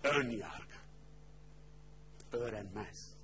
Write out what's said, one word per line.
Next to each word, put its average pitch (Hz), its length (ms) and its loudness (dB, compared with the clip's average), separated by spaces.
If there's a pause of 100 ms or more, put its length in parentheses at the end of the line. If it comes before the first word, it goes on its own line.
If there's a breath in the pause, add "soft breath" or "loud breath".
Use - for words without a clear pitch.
Ön 143 260 8
yargı. - 420 -2 (1600)
Öğrenmez. 104 920 0